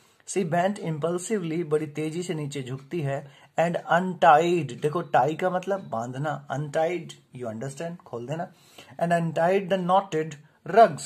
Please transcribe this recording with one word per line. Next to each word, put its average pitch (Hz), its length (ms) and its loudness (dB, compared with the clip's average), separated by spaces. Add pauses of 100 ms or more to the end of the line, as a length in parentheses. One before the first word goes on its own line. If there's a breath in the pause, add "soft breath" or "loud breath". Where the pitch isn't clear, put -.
(280 soft breath)
She 185 220 -2
bent 185 280 0
impulsively, 170 880 -2
बड़ी 151 200 0
तेजी 156 360 -6
से 175 120 -4
नीचे 143 280 -6
झुकती 131 380 -8
है। 139 320 -4 (280 loud breath)
And 170 160 2 (160)
untied, 170 880 4
देखो 151 220 -2
टाई 151 320 2
का 185 160 -2
मतलब 185 380 -4
बांधना, 131 600 -6
untied, 151 640 -2 (280)
you 113 140 -8
understand, 143 420 -8
खोल 120 300 -12
देना। 160 260 -8 (500 loud breath)
And 170 100 2
untied 170 600 2
the 180 180 0
knotted 160 440 0 (420 soft breath)
rugs। 196 300 8